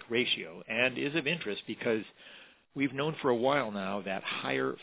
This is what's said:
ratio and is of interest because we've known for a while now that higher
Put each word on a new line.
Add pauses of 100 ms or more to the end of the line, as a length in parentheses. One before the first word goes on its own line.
ratio
and
is
of
interest
because (720)
we've
known
for
a
while
now
that
higher